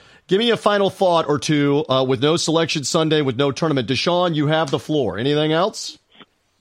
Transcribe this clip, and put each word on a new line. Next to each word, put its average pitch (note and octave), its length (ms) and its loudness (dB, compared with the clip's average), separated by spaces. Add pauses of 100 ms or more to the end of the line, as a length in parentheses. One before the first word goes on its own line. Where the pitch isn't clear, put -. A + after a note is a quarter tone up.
(260)
give F#3 120 2
me A#3 120 2
a G#3+ 80 2
final G3+ 320 2
thought F3 400 2
or D3 80 0
two, C#3+ 500 0
uh, C3 180 2
with B2+ 160 0
no D3+ 140 2
Selection D#3+ 480 -2
Sunday, D#3+ 380 0
with C3 160 -2
no C#3+ 120 0
tournament. C#3 380 -2
Deshaun, F3 460 0
you D3 140 0
have D#3 220 0
the D3+ 80 0
floor. B2 380 -2
Anything D3 380 0
else? - 420 -4 (640)